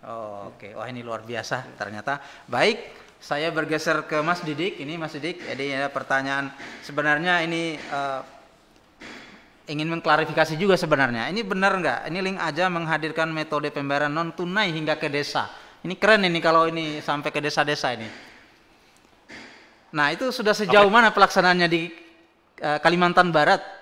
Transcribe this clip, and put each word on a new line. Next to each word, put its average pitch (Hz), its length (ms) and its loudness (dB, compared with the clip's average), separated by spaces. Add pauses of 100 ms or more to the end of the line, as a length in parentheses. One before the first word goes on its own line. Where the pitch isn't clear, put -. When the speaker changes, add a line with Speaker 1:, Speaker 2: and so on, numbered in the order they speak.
Speaker 1:
Oh, 104 480 -12
oke. 104 240 -18
Wah, 117 160 -10
ini 123 80 -10
luar 117 240 -8
biasa 117 400 -6
Speaker 2:
Ya. 127 160 -18
Speaker 1:
ternyata. 107 400 -6 (300)
Baik, 175 420 0 (320)
saya 156 320 -2
bergeser 156 480 0
ke 156 160 -2
Mas 170 240 -2
Didik. 156 400 -6
Ini 160 160 -8
Mas 156 160 -8
Didik, 151 320 -10
jadi 135 320 -4
ada 139 140 -2
pertanyaan. 135 580 -2 (320)
Sebenarnya 151 600 2
ini, 165 340 -4
eh, 139 420 -6 (1500)
ingin 151 160 -4
mengklarifikasi 160 720 2
juga 190 160 4
sebenarnya. 135 560 2
Ini 214 160 -4
benar 190 320 0
nggak? 147 320 -2
Ini 175 160 -6
link 190 160 -4
aja 165 320 -2
menghadirkan 160 560 -2
metode 151 400 -4
pembayaran 143 400 -2
non 165 240 -4
tunai 180 400 -2
hingga 156 240 -2
ke 160 160 -6
desa. 143 320 -4 (340)
Ini 180 160 -8
keren 202 300 4
ini 170 160 0
kalau 165 260 4
ini 160 320 -6
sampai 147 320 -4
ke 151 80 -4
desa-desa 147 540 0
ini. 110 160 -10 (1800)
Nah, 147 180 2
itu 254 220 -2
sudah 208 180 0
sejauh 202 380 6
Speaker 3:
Oke. 202 80 4
Speaker 1:
mana 220 160 6
pelaksanaannya 180 560 6
di, 170 180 0 (720)
eh, 151 220 -2
Kalimantan 175 480 6
Barat 160 320 6 (200)